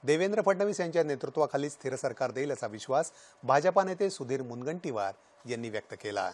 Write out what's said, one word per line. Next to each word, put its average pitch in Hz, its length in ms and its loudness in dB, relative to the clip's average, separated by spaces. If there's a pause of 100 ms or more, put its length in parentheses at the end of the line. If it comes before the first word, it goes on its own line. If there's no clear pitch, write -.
देवेंद्र 180 420 4
फडणवीस 196 340 2
यांच्या 170 240 2
नेतृत्वाखाली 147 680 0
स्थिर 131 260 -6
सरकार 127 360 -2
देईल, 139 200 -2
असा 117 160 -4
विश्वास 131 440 -2 (320)
भाजपा 160 400 4
नेते 190 260 0
सुधीर 135 320 -4
मुनगंटीवार 123 720 -4 (320)
यांनी 117 240 -6
व्यक्त 107 320 -6
केला. 101 320 -2